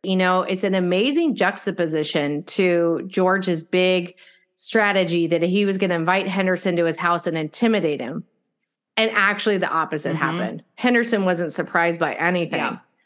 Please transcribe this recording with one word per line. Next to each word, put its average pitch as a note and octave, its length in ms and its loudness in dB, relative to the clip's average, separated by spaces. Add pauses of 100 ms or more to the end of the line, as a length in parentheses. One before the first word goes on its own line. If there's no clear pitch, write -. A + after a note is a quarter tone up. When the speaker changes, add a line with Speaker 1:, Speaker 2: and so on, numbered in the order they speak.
Speaker 1:
You F#3+ 140 0
know, F#3 260 4
it's F#3+ 200 -2
an F#3+ 120 0
amazing A3 600 2
juxtaposition D#3+ 1080 -2
to E3+ 640 0
George's F#3 560 0
big F#3 520 0 (420)
strategy F#3 720 0
that E3 140 2
he F#3+ 240 2
was G3 120 0
gonna F#3 180 0
invite F#3 320 0
Henderson F#3 480 0
to E3+ 100 2
his D#3+ 120 0
house F3 280 0
and E3 120 -2
intimidate D#3+ 640 0
him. C#3+ 220 -8 (760)
And A3 140 2
actually G3+ 460 2
the E3+ 120 -2
opposite D#3 400 -2
Speaker 2:
Mm-hmm. D#3 80 -4
Speaker 1:
happened. D#3 460 -4 (120)
Henderson A#3 500 2
wasn't F3 280 0
surprised E3+ 460 0
by D3+ 140 -2
anything. E3+ 460 -2
Speaker 2:
Yeah. C3+ 180 -4 (280)